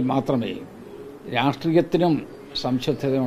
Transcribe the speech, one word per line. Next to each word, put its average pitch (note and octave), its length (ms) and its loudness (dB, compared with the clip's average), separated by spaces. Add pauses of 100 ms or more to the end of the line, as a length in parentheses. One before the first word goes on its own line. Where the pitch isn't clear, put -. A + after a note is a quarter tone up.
(120)
മാത്രമേ C3 420 0 (800)
രാഷ്ട്രീയത്തിനും E3 800 4 (500)
സംശുദ്ധത C3 520 0 (100)